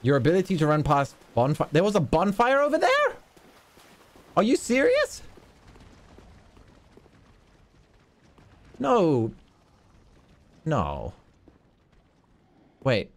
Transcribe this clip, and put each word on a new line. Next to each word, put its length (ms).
Your 160
ability 400
to 100
run 160
past 320
bonfire. 360
There 140
was 100
a 60
bonfire 600
over 160
there? 400
Are 60
you 140
serious? 680
No. 520
No. 480
Wait. 340